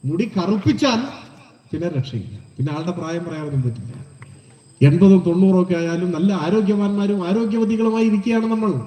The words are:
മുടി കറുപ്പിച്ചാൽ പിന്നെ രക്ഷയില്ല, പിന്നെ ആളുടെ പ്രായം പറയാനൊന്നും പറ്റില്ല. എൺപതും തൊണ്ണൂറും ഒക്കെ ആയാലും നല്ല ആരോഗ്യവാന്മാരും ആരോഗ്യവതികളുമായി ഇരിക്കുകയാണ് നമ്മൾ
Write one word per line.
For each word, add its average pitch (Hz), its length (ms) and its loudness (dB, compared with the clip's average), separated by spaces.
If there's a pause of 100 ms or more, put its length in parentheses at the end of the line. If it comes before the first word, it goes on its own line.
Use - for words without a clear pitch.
മുടി 170 160 0 (120)
കറുപ്പിച്ചാൽ 220 640 0 (720)
പിന്നെ 165 260 -4
രക്ഷയില്ല, 101 400 -6 (180)
പിന്നെ 143 220 -4
ആളുടെ 170 220 -6
പ്രായം 165 280 -6
പറയാനൊന്നും 151 400 -6
പറ്റില്ല. 110 260 -6 (960)
എൺപതും 185 400 8
തൊണ്ണൂറും 185 340 4
ഒക്കെ 180 180 0
ആയാലും 170 360 -2
നല്ല 190 160 2 (120)
ആരോഗ്യവാന്മാരും 202 840 0
ആരോഗ്യവതികളുമായി 226 800 0
ഇരിക്കുകയാണ് 226 440 0
നമ്മൾ 214 160 0 (160)